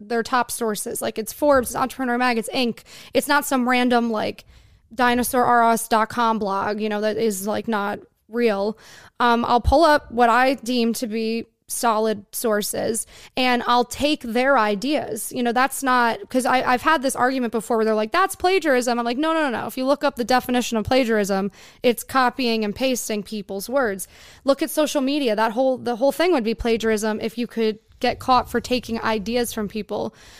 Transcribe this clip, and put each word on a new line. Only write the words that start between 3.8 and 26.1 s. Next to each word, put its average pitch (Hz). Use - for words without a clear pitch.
like, 214
dinosaur 247
R 240
Us 226
dot 220
com 226
blog, 202
you 214
know, 208
that 214
is, 202
like, 208
not 208
real. 214
Um, 240
I'll 240
pull 285
up 302
what 233
I 254
deem 233
to 247
be 226
solid 220
sources -
and 254
I'll 247
take 294
their 254
ideas. 214
You 254
know, 240
that's 254
not, 247
'cause 254
I, 262
I've 247
had 320
this 262
argument 247
before 233
where 220
they're 220
like, 214
"That's 381
plagiarism." 254
I'm 233
like, 233
"No, 311
no, 311
no, 226
no. 240
If 233
you 262
look 269
up 277
the 240
definition 247
of 208
plagiarism, 208
it's 240
copying 240
and 208
pasting 226
people's 196
words. 233
Look 269
at 302
social 302
media. 269
That 214
whole, 262
the 240
whole 269